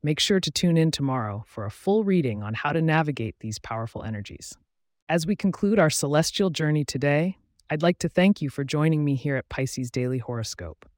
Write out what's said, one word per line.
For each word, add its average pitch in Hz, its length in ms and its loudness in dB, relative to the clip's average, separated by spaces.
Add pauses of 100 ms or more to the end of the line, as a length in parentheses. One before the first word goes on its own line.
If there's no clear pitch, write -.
Make 147 200 -2
sure 196 180 4
to 160 120 -2
tune 170 260 2
in 160 120 6
tomorrow 120 580 -2
for 104 180 -10
a 101 60 -6
full 208 340 0
reading 135 380 2
on 107 100 -4
how 147 180 -2
to 160 100 0
navigate 151 600 0
these 110 180 -8
powerful 113 440 -8
energies. - 540 -10 (520)
As 160 180 0
we 202 80 0
conclude 202 440 2
our 156 100 6
celestial 156 600 0
journey 151 360 0
today, 147 540 0 (300)
I'd 151 140 -2
like 175 160 4
to 175 80 -2
thank 190 340 4
you 143 80 -2
for 143 140 -6
joining 151 400 2
me 143 120 2
here 139 200 -2
at 127 140 -6
Pisces 131 420 -6
Daily 127 280 -2
Horoscope. 113 640 -8 (120)